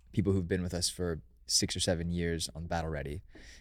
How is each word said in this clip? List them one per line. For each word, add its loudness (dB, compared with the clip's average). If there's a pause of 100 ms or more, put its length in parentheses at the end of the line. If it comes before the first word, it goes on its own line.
(120)
people 4
who've 2
been 2
with -2
us 0
for -2 (260)
six 2
or -2
seven 2
years 0
on -8
Battle 0
Ready, -4 (400)